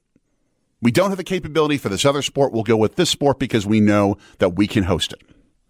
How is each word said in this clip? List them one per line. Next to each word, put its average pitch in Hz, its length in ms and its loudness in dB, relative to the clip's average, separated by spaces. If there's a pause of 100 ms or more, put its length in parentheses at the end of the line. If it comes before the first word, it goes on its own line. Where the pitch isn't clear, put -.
(800)
We - 100 2
don't 185 180 2
have 196 80 -6
the 185 60 -8
capability 151 540 -2
for 120 120 -6
this 98 160 -2
other 143 160 0
sport. 139 320 -2
We'll 110 100 -2
go 113 140 2
with 107 180 0
this 175 140 0
sport 139 300 0
because 113 260 -2
we 107 140 2
know 104 380 2 (200)
that 92 180 0
we 101 120 0
can 101 160 0
host 87 300 -2
it." - 80 -20 (480)